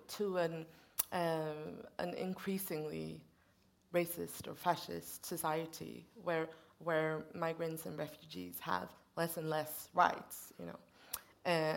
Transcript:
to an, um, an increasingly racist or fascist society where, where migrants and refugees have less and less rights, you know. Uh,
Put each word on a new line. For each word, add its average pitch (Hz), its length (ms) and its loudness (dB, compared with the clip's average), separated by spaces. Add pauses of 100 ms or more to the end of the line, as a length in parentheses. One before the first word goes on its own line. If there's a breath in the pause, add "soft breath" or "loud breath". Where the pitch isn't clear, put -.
to 190 300 2
an, 165 260 2 (480 loud breath)
um, 160 640 0 (220)
an 175 160 0
increasingly 160 1080 -2 (720 soft breath)
racist 170 560 0
or 151 60 -6
fascist - 720 -2
society 165 800 -2 (180)
where, 165 240 2 (300 loud breath)
where 156 440 2 (120)
migrants 165 500 -2
and 170 140 -6
refugees - 600 -8
have 180 280 0 (300)
less 165 180 0
and 160 140 0
less 151 420 0
rights, - 640 4
you - 60 -8
know. - 140 -8 (640 loud breath)
Uh, 160 320 4